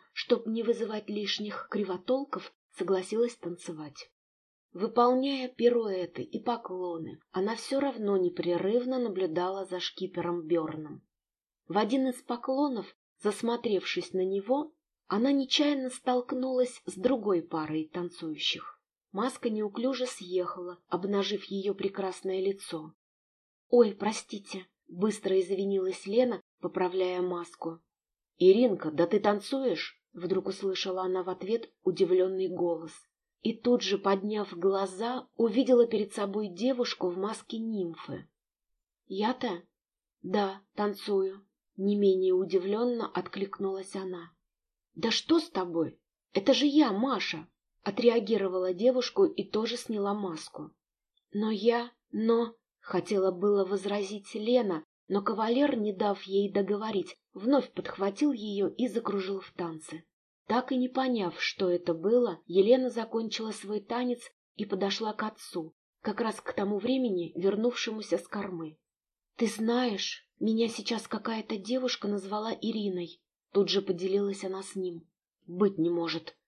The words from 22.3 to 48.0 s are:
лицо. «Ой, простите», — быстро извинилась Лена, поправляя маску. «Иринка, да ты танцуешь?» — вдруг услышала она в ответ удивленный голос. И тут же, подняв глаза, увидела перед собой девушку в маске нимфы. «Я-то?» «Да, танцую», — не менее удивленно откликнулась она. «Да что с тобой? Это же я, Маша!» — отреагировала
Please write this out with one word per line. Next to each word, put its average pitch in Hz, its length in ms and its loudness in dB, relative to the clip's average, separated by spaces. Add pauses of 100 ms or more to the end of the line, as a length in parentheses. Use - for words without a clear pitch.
лицо. 170 540 -4 (760)
«Ой, 226 240 8
простите», — 202 760 -6 (200)
быстро 190 520 0
извинилась 190 680 -2
Лена, 226 360 2 (200)
поправляя 180 600 -2
маску. 175 580 -6 (580)
«Иринка, 190 520 6
да 160 180 2
ты 208 120 2
танцуешь?» — 208 840 -2 (120)
вдруг 180 340 -2
услышала 185 540 -4
она 185 220 0
в 180 60 -6
ответ 202 400 -4 (140)
удивленный 185 640 2
голос. 170 460 -2 (480)
И 220 120 0
тут 240 280 4
же, 190 160 0
подняв 196 600 -2
глаза, 196 760 0
увидела 233 520 6
перед 214 260 -2
собой 202 340 -2
девушку 226 600 -2
в 175 80 -4
маске 214 400 -4
нимфы. 190 720 -6 (800)
«Я-то?» 208 560 -2 (580)
«Да, 196 400 0 (140)
танцую», — 196 680 0 (300)
не 202 220 2
менее 185 360 6
удивленно 196 800 2
откликнулась 196 840 -4
она. 180 360 -8 (640)
«Да 220 160 0
что 320 280 4
с - 100 -4
тобой? 170 500 -2 (340)
Это 196 200 4
же 233 120 4
я, 277 280 6
Маша!» — 202 540 -2 (360)
отреагировала 196 880 2